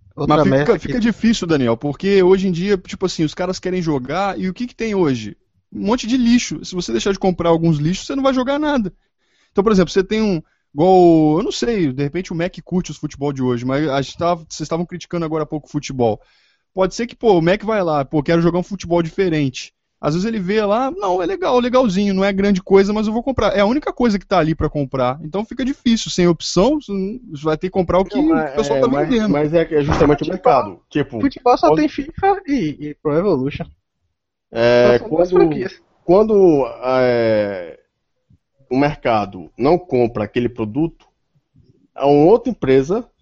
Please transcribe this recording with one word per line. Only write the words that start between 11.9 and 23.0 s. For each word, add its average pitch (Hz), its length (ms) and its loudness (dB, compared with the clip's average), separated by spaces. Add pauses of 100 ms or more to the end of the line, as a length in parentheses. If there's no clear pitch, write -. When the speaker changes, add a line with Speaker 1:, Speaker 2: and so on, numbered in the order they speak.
Speaker 2:
de 135 100 -6
repente 165 300 -6
o 170 40 -6
Mac 170 180 -4 (100)
curte 175 280 -4
os - 40 -14
futebol 147 360 -6
de 135 100 -6
hoje, 123 220 -2
mas 139 240 -2
a 139 120 0
gente - 160 -8
tava, 170 320 -2
vocês - 120 -14
estavam 165 260 -6
criticando 170 380 -8
agora 156 180 -4
há 147 40 -6
pouco 151 200 -10
o - 40 -20
futebol. 127 500 -2 (520)
Pode 185 220 -2
ser 233 140 -6
que, - 80 -20
pô, 208 200 4
o 160 60 2
Mac 185 220 0
vai 214 180 -2
lá, 151 220 -2
pô, 151 180 -2
quero 170 180 0
jogar 170 200 0
um 175 40 -4
futebol 170 380 -2
diferente. 160 720 -2 (260)
Às 147 120 -2
vezes 180 160 -2
ele 226 100 -4
vê 202 240 -2
lá, 226 280 0
não, 370 320 -2
é - 20 -2
legal, 339 340 0
legalzinho, 226 540 0
não 190 100 0
é 196 80 2
grande 196 320 0
coisa, 196 300 4
mas 214 140 -2